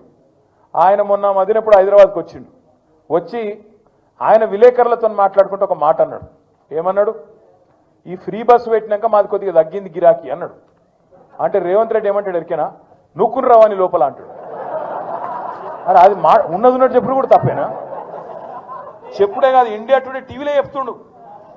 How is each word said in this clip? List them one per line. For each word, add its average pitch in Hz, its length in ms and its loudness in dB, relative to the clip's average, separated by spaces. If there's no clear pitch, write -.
ఆయన 196 260 2
మొన్న 202 300 0
మదినప్పుడు 208 440 2
హైదరాబాద్కి 196 420 4
వచ్చిండు. - 280 -12
వచ్చి 214 520 -6
ఆయన 208 220 4
విలేకరులతో 233 640 4
మాట్లాడుకుంటూ 196 560 0
ఒక 185 80 -4
మాట 156 300 0
అన్నాడు. 110 200 -4
ఏమన్నాడు? 196 400 -2
"ఈ 180 100 -12
ఫ్రీ 190 260 -12
బస్ 233 280 2
పెట్టినాక 214 360 -2
మాది 208 220 2
కొద్దిగా 190 340 0
తగ్గింది 185 260 -10
గిరాకీ" 160 420 0
అన్నాడు. 156 220 -10
అంటే 170 160 0
రేవంత్ 196 340 0
రెడ్డి 202 160 -2
ఏమంటాడు 196 280 -4
ఎరికేనా? 165 360 -6
"నూక్కుని 240 320 0
రావని 220 260 6
లోపల" 185 300 0
అంటాడు. - 240 -6
అరే, 180 100 4
అది 196 160 6
మా-, 170 400 2
ఉన్నది 247 200 2
ఉన్నట్టు 254 220 0
చెప్పుడు 247 180 0
కూడా 269 120 0
తప్పేనా? 147 500 0
చెప్పుడే 330 300 2
కాదు, 247 160 4
ఇండియా 226 300 0
టుడే 262 220 -8
టీవీలో 277 360 -6
చెప్తుండు, 269 440 -4